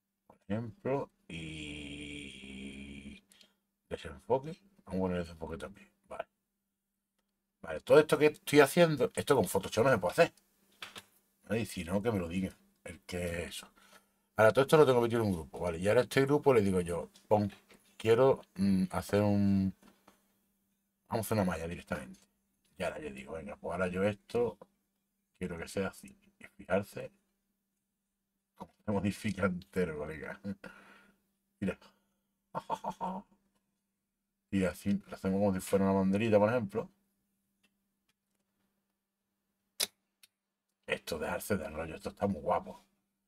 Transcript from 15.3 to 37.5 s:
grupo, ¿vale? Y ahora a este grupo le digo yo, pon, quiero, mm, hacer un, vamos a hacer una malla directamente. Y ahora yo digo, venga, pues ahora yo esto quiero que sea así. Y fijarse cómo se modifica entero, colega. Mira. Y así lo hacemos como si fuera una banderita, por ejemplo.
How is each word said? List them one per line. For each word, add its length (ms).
grupo, 260
¿vale? 200
Y 80
ahora 140
a 20
este 180
grupo 320
le 80
digo 200
yo, 280
pon, 240
quiero, 440
mm, 360
hacer 300
un, 520
vamos 160
a 20
hacer 100
una 80
malla 220
directamente. 520
Y 60
ahora 160
yo 120
digo, 220
venga, 240
pues 160
ahora 140
yo 160
esto 540
quiero 180
que 100
sea 220
así. 260
Y 80
fijarse 640
cómo 180
se 60
modifica 540
entero, 520
colega. 420
Mira. 180
Y 140
así 420
lo 80
hacemos 240
como 140
si 80
fuera 240
una 80
banderita, 460
por 100
ejemplo. 400